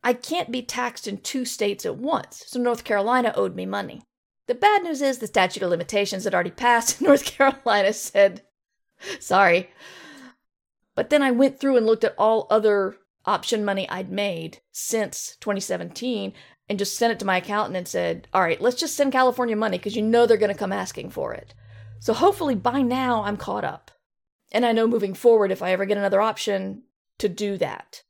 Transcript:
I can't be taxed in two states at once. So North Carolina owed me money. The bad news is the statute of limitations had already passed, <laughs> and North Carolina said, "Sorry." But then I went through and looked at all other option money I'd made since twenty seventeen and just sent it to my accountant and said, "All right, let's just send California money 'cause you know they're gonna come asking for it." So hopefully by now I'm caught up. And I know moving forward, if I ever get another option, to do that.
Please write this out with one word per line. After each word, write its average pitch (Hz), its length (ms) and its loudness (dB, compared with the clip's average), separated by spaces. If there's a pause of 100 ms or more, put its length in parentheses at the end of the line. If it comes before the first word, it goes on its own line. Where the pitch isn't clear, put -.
I 240 100 2
can't 311 380 -4
be 240 120 -6
taxed - 440 -8
in 196 120 -8
two 254 260 -6
states 202 400 -4
at - 120 -4
once. - 500 -6
So 254 120 -8
North 240 240 -2
Carolina 233 520 0
owed 190 200 -2
me 185 120 -8
money. 196 340 -8 (460)
The 240 80 -2
bad 403 260 4
news 311 220 -4
is 262 160 0
the 214 80 -8
statute 185 340 0
of 185 80 -2
limitations 196 540 -2
had 196 100 -2
already 175 160 0
passed, 240 480 2
<laughs> - 20 -20
and - 80 2
North 277 160 6
Carolina 214 720 2
said, - 480 2 (760)
"Sorry." 185 500 2 (1300)
But - 140 -4
then 294 120 6
I 269 100 2
went 269 280 2
through 269 160 2
and 226 100 4
looked 220 200 2
at - 120 0
all 220 320 2
other 208 460 2 (300)
option 208 400 -2
money 196 240 -2
I'd 185 200 -8
made 190 500 -6 (120)
since - 720 -6
twenty 202 180 -2
seventeen 196 720 -6 (380)
and 208 100 -4
just 196 160 -4
sent 233 160 2
it 220 80 -4
to 196 60 -8
my 190 100 0
accountant 196 400 -2
and 180 100 -6
said, 175 480 -4
"All 190 60 4
right, 170 220 0
let's 247 180 0
just - 160 -4
send 277 160 2
California 247 460 2
money 208 200 -2
'cause 208 200 -6
you 214 40 -2
know 233 240 6
they're 226 120 6
gonna 202 180 2
come 196 160 -6
asking 185 380 -8
for 62 240 -6
it." - 200 -16 (460)
So - 140 -2
hopefully 339 420 2
by 240 260 0
now 247 420 0
I'm 208 120 -4
caught 202 300 -6
up. - 260 -10 (640)
And 240 120 2
I 233 60 2
know 226 160 2
moving 202 260 0
forward, 214 380 6
if 190 100 -4
I 180 120 0
ever 185 100 0
get 202 140 0
another 196 240 2
option, 202 600 -4 (340)
to 214 100 -2
do 202 300 -4
that. - 520 -8